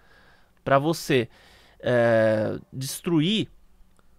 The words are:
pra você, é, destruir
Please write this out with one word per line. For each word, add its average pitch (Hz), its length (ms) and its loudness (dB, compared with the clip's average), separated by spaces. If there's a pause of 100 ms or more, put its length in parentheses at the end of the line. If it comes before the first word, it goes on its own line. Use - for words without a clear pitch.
(640)
pra 135 140 2
você, 147 500 -2 (500)
é, 110 800 2 (140)
destruir 165 760 -2 (720)